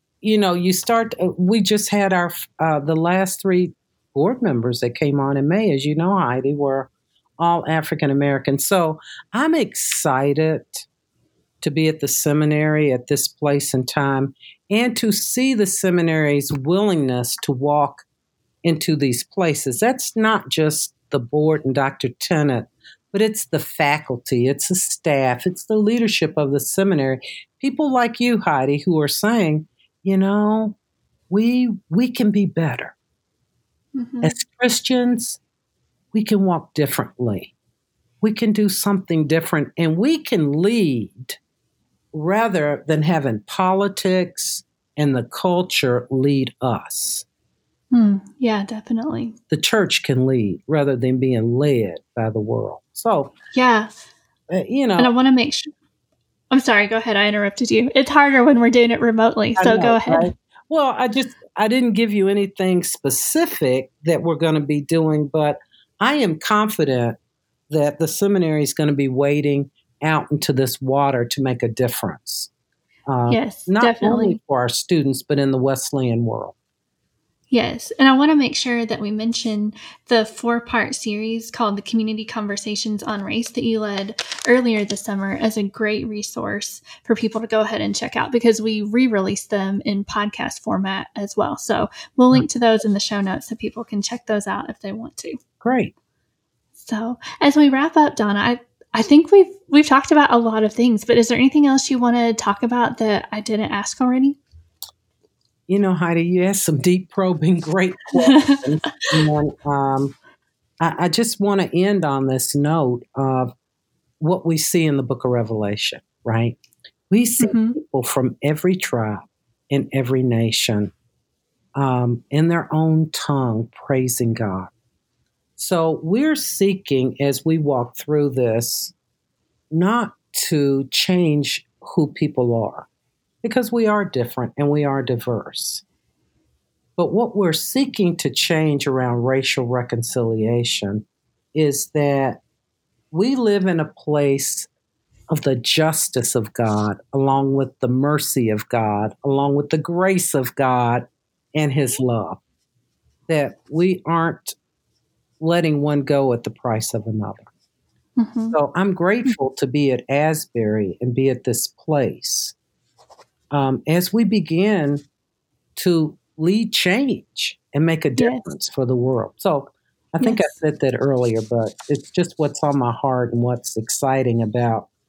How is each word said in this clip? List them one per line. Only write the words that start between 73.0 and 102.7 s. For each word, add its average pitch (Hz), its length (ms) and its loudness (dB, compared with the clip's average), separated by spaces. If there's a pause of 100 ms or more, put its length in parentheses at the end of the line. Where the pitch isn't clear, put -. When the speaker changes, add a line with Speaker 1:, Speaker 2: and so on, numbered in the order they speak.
Speaker 1:
Uh, 123 240 0
Speaker 2:
Yes, 226 360 -2
Speaker 1:
not 208 160 2
Speaker 2:
definitely. 233 420 2
Speaker 1:
only - 220 0
for 135 120 0
our 123 100 0
students, 139 540 0
but 143 160 -2
in 135 120 2
the 131 80 0
Wesleyan 131 680 -2
world. 110 300 -6 (920)
Speaker 2:
Yes. - 500 0
And 262 80 6
I 269 80 6
wanna 302 200 4
make 269 200 2
sure 240 300 -2
that 220 160 -6
we 208 100 -6
mention 214 600 -4 (340)
the 226 180 4
four-part 233 680 -4
series 220 560 -6
called 208 240 -2
the 202 60 -8
Community 220 420 -4
Conversations 208 800 -6
on 202 180 -6
Race 208 300 -4
that - 140 -6
you 220 160 0
led 202 420 -8 (240)
earlier 240 380 4
this 202 160 -8
summer 196 380 -4
as 226 180 -2
a 208 60 -2
great 214 440 -4
resource 208 760 -8 (220)
for 233 100 0
people 220 280 -2
to 226 60 -8
go 220 120 0
ahead 214 220 -2
and 202 120 -2
check - 220 -6
out, - 160 -2
because 226 300 4
we 214 220 -2
re-released 208 640 0
them 196 340 -2
in 202 220 -4
podcast - 560 -6
format 190 540 -4
as 202 200 -8
well. - 220 -2
So - 320 -2 (260)
we'll 254 160 6
link 262 200 4
to 240 80 -6
those 226 260 4
in 208 80 2
the 202 80 0
show 202 200 -4
notes 190 280 -4
so 226 60 -6
people 220 280 -10
can 202 180 -6
check - 260 -8
those 208 200 -2
out 196 220 -6
if - 100 -14
they 196 140 -12
want 220 240 -14
to. - 180 -12 (240)
Speaker 1:
Great. 247 340 0 (800)
Speaker 2:
So 226 480 -8 (220)
as 285 160 4
we 294 120 8
wrap 277 280 2
up, 294 180 4
Donna, 202 240 0
I, 240 200 0 (340)
I 226 80 0
think 294 280 6
we've, 392 240 8 (140)
we've 294 200 6
talked 269 260 4
about 294 200 6
a 240 40 6
lot 220 260 2
of 214 100 0
things, 233 300 2
but 233 140 4
is 226 100 4
there 240 100 0
anything 285 300 4
else 269 240 2
you 254 80 0
wanna 233 340 2
talk 294 300 -2
about 240 360 0